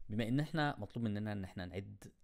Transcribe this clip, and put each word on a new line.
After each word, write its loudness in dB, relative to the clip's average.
بما 4
إن 4
إحنا 2
مطلوب -2
مننا 0
إن -2
إحنا -6
نعد -8